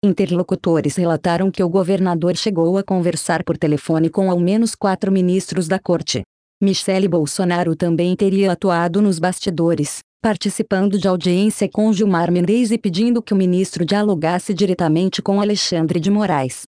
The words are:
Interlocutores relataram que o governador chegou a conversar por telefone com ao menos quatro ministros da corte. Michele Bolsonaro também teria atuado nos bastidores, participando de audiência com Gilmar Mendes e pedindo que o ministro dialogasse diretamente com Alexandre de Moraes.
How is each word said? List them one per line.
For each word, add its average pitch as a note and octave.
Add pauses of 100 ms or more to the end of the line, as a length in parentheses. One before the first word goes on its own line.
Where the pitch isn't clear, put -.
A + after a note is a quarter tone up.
Interlocutores F3
relataram E3+
que F#3
o F3+
governador F3
chegou F3+
a G3
conversar F3
por -
telefone D#3+
com F#3+
ao F3
menos G#3
quatro G3
ministros F#3
da F#3+
corte. E3 (400)
Michele F#3+
Bolsonaro F3
também F3
teria F#3+
atuado F3
nos F#3+
bastidores, E3 (240)
participando G3+
de F#3+
audiência F#3
com A3
Gilmar F3
Mendes G3+
e A#3
pedindo A3+
que A3
o -
ministro F#3
dialogasse F#3
diretamente F3+
com G3
Alexandre F#3
de G3
Moraes. E3+ (120)